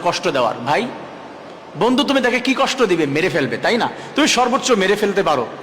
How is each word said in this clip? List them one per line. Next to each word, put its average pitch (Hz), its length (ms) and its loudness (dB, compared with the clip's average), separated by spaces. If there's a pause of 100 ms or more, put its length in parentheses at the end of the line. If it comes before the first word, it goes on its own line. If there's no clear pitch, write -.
কষ্ট - 240 0
দেওয়ার, 127 260 2 (120)
ভাই? 175 200 0 (920)
বন্ধু, 247 260 2
তুমি 269 160 2
তাকে 247 200 2
কি 254 180 0
কষ্ট 254 240 0
দিবে? 175 240 2
মেরে 151 220 0
ফেলবে, 139 280 0
তাই 170 200 0
না? 180 120 -2 (260)
তুমি 294 140 4
সর্বোচ্চ 254 420 2
মেরে 202 260 4
ফেলতে 202 260 0
পারো। 143 240 0 (160)